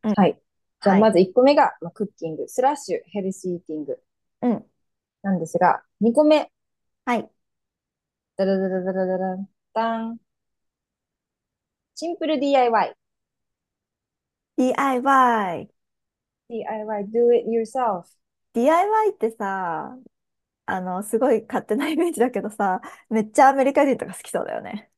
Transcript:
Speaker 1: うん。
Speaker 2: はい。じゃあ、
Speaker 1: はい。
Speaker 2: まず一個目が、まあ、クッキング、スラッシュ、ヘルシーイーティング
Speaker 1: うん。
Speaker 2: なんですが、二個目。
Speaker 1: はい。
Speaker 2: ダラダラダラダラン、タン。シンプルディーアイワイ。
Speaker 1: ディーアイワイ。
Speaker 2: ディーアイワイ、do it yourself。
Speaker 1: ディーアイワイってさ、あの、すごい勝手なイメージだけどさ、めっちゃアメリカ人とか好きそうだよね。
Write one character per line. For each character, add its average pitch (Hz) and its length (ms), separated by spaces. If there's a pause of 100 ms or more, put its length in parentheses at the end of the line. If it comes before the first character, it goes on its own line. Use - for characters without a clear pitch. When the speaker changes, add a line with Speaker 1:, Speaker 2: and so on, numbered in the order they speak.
Speaker 1:
う 220 80
ん。 196 40
Speaker 2:
は 190 120
い。 - 140 (400)
じ 196 80
ゃ 190 40
あ、 - 20
Speaker 1:
は 202 40
い。 220 100
Speaker 2:
ま - 20
ず 170 80
一 - 140
個 247 100
目 285 120
が、 269 260
ま 170 80
あ、 - 20
ク 202 140
ッ - 20 (100)
キ 165 120
ン 156 60
グ、 143 120
ス - 140
ラ 269 120
ッ - 20
シ 180 220
ュ、 - 80
ヘ 208 160
ル 185 100
シ 185 180
ー - 40
イ - 40
ー - 40
テ - 120
ィ 156 60
ン 147 60
グ 131 140 (420)
Speaker 1:
う 247 120
ん。 - 160 (520)
Speaker 2:
な 196 120
ん 175 60
で 160 80
す - 100
が、 175 260 (180)
二 233 120
個 302 100
目。 302 260 (560)
Speaker 1:
は 247 120
い。 - 120 (1040)
Speaker 2:
ダ 190 100
ラ 190 140
ダ 190 100
ラ 185 140
ダ 185 100
ラ 185 140
ダ 185 100
ラ 185 200
ン、 196 120 (240)
タ 226 300
ン。 226 160 (1800)
シ 339 180
ン - 40
プ - 100
ル 302 120
デ 277 100
ィ - 20
ー 277 80
ア 247 60
イ 233 40
ワ 214 140
イ。 - 120 (1600)
Speaker 1:
デ 254 160
ィ - 20
ー - 40
ア 269 160
イ 247 60
ワ 240 560
イ。 - 120 (760)
Speaker 2:
デ 233 80
ィ 220 100
ー - 40
ア 214 80
イ 214 80
ワ 214 160
イ、 - 40
do 240 300
it - 140
yourself。 226 560 (480)
Speaker 1:
デ 233 100
ィ - 40
ー 311 40
ア 339 120
イ 415 60
ワ 440 160
イ 403 60
っ - 20
て 226 180
さ、 190 680 (680)
あ 185 140
の、 185 220
す 220 160
ご 269 140
い 220 140
勝 - 180
手 214 100
な 302 140
イ 311 80
メ 349 120
ー 311 40
ジ 208 80
だ 254 100
け 196 100
ど 208 80
さ、 190 320 (280)
め 220 120
っ 214 100
ち - 80
ゃ 269 100
ア 277 40
メ 269 120
リ 277 80
カ 294 120
人 269 120
と - 100
か 185 80
好 - 80
き - 80
そ - 120
う - 20
だ - 100
よ - 60
ね。 - 360